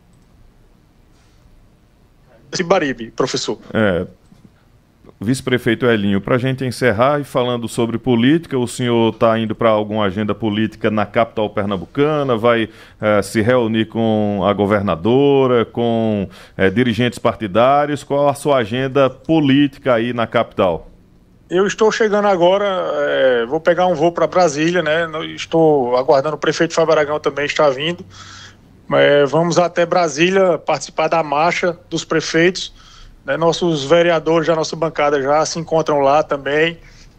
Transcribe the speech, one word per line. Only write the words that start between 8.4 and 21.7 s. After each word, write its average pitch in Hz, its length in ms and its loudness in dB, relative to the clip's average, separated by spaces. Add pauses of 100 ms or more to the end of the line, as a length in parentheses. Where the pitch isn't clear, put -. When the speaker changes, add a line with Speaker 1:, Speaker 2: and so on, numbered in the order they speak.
Speaker 2:
o 120 100 -2
senhor 117 460 0
tá 113 240 2
indo 110 160 -4
pra 117 160 0
alguma 107 360 0
agenda 101 280 -4
política 107 560 -4
na 107 160 -2
capital 113 420 -2
pernambucana, 123 880 -2
vai, 113 320 0 (320)
é, 104 220 2
se - 180 -4
reunir 113 460 2
com 107 580 -2
a 101 80 4
governadora, 110 1120 2
com, 110 640 -2 (300)
é, 95 140 2
dirigentes 120 480 0
partidários, 123 840 0
qual 143 240 0
a 139 60 2
sua 139 240 0
agenda 131 540 0
política 143 840 2
aí 117 180 0
na 117 140 -2
capital? 104 640 -2 (580)
Speaker 1:
Eu 185 200 0
estou 214 240 0